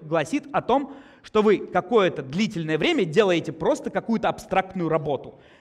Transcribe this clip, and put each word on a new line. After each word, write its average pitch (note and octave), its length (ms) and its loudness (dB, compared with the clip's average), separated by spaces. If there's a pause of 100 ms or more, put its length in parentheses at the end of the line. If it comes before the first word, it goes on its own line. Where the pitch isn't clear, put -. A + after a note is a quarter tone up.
гласит D#3+ 500 -2
о E3 120 0
том, C4+ 320 0 (260)
что G#3+ 220 2
вы G#3 160 6
какое-то F3+ 640 2
длительное D#3 560 -2
время C4 260 2
делаете F3 460 0
просто A#3 400 -2
какую-то G#3 380 -2
абстрактную F#3 600 -2
работу. D3+ 500 -2 (220)